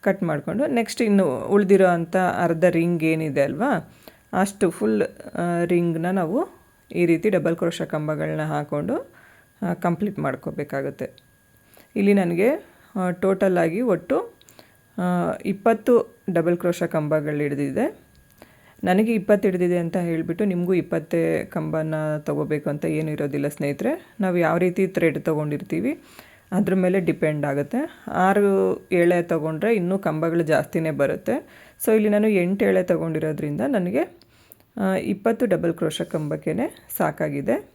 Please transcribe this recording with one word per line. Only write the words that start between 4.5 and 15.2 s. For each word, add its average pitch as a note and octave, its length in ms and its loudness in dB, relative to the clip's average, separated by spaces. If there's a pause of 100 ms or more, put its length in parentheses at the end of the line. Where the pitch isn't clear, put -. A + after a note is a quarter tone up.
ಫುಲ್, G#3+ 340 0 (340)
ಆ, E3+ 280 0
ರಿಂಗ್ನ E3+ 400 0
ನಾವು F#3+ 420 0 (440)
ಈ F3 140 0
ರೀತಿ E3 240 2
ಡಬಲ್ E3+ 260 0
ಕ್ರೋಶೆ E3+ 300 -4
ಕಂಬಗಳನ್ನ D#3 580 -4
ಹಾಕ್ಕೊಂಡು, D#3 680 -4 (500)
ಆ, F3 120 -2
ಕಂಪ್ಲೀಟ್ F3 460 -2
ಮಾಡ್ಕೋಬೇಕಾಗತ್ತೆ. C#3 920 -6 (840)
ಇಲ್ಲಿ G3+ 180 4
ನನಗೆ, F#3 360 2 (460)
ಆ, F#3 140 -2
ಟೋಟಲಾಗಿ F#3 720 2
ಒಟ್ಟು, B3+ 540 -2 (600)
ಆ, G3 40 -4 (440)